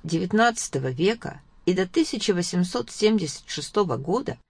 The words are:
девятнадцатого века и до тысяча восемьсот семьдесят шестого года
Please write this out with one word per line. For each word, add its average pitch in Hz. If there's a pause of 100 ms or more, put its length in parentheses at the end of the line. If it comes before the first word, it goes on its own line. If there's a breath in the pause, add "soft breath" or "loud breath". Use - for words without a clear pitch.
девятнадцатого 180
века 180 (240)
и 180
до 185
тысяча 247
восемьсот 180
семьдесят 208
шестого 156
года 170 (100)